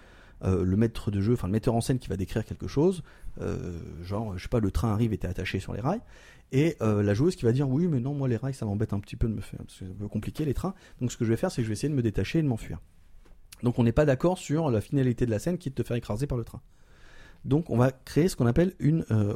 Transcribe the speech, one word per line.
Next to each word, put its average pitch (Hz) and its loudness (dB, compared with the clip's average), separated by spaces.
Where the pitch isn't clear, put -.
euh, 92 2
le 92 2
maître 113 0
de 101 0
jeu, 104 2
enfin 117 -2
le 92 0
metteur 110 2
en 117 2
scène 127 0
qui - -12
va - -4
décrire 95 -2
quelque 87 -10
chose, 170 2
euh, 90 -6
genre, 101 -6
je 92 -10
sais - -8
pas, 123 0
le 104 2
train 113 0
arrive 110 2
et 107 -2
t'es - -6
attaché 92 -4
sur 95 -8
les 98 -6
rails, 175 -2
et, 151 2
euh, 107 2
la 101 4
joueuse 160 2
qui - -2
va 117 6
dire, « 139 2
Oui, 160 2
mais 143 0
non, 127 -2
moi 139 -2
les 117 0
rails 131 -6
ça 120 -6
m'embête 104 -2
un 98 0
petit - -10
peu - 0
de 110 -2
me 104 -6
faire, - -12
c'est - -16
un 95 -12
peu 104 -8
compliqué - -4
les 135 0
trains, 190 -4
donc 123 -2
ce - -12
que 120 0
je 110 4
vais 113 4
faire 185 0
c'est 127 -2
que - -
je 110 -2
vais 107 -2
essayer 135 -2
de 156 -2
me 127 2
détacher 101 0
et 165 4
de 151 2
m'enfuir. » - -4
Donc 120 2
on 120 6
n'est 117 6
pas 151 6
d'accord 143 2
sur 151 0
la 110 2
finalité 135 0
de 120 2
la 104 2
scène 175 -2
qui 160 -8
est - -6
de 123 -2
te - -
faire 120 -2
écraser 117 -4
par 135 -2
le 117 -4
train. - -14
Donc 143 2
on - 2
va 123 8
créer - 2
ce - -4
qu'on 127 2
appelle 160 4
une, 160 2
euh, 107 2